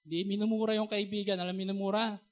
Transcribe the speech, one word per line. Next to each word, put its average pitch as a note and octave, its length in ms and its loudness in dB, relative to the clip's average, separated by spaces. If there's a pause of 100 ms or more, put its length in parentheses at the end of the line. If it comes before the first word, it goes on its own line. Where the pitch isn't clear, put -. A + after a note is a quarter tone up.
Di E3 240 -2
minumura A3 480 2
yung G#3+ 160 0
kaibigan. G3+ 480 0
Alam F3+ 160 -2
minumura? G3 640 0 (140)